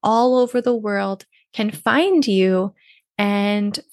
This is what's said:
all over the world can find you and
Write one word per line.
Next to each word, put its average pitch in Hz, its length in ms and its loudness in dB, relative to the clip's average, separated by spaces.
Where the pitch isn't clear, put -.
all 240 360 2
over 247 240 0
the 247 120 0
world 202 520 -4
can 220 160 -4
find 294 560 0
you 190 480 2
and 202 600 -2